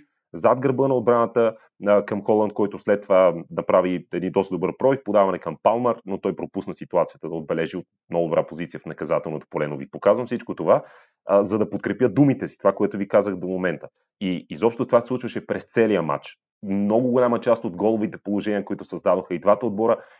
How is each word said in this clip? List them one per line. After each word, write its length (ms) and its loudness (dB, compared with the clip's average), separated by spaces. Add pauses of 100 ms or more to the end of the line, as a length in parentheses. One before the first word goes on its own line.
(340)
зад 260 2
гърба 280 2
на 80 2
отбраната, 600 2 (300)
а, 200 4
към 180 -6
Холанд, 300 2
който 260 -2
след 220 0
това 320 4 (160)
да 160 -6
прави 480 2
един 180 -4
доста 240 0
добър 220 -4
пробив, 260 0
подаване 360 2
към 240 -8
Палмър, 420 0
но 160 -6
той 140 -2
пропусна 380 -8
ситуацията 560 -4
да 60 -6
отбележи 420 -4
от 80 -10 (240)
много 180 0
добра 200 0
позиция 320 -10
в 60 -20
наказателното 640 -6
поле. 180 -4
Но 100 -8
ви 140 -14
показвам 340 2
всичко 300 -8
това, 280 2 (420)
а, 180 4
за 160 -2
да 100 -2
подкрепя 400 -2
думите 380 2
си, 100 -14
това, 180 2
което 220 -2
ви 100 -4
казах 280 2
до 120 -8
момента. 400 -4 (340)
И 280 -4
изобщо 360 0
това 160 4
се 60 -14
случваше 400 -6
през 180 -6
целия 360 2
матч. 360 -6 (260)
Много 480 0
голяма 280 2
част 260 0
от 100 -6
головите 480 0
положения, 420 -2
които 200 -8
създадоха 480 -2
и 60 -4
двата 260 2
отбора, 320 0 (220)